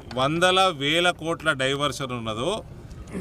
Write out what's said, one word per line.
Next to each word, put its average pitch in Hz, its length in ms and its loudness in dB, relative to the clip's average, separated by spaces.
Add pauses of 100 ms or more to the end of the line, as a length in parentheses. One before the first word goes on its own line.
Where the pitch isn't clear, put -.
(160)
వందల 180 600 4
వేల 160 360 2
కోట్ల 156 400 -2
డైవర్షన్ 139 600 0
ఉన్నదో, 120 520 -4 (580)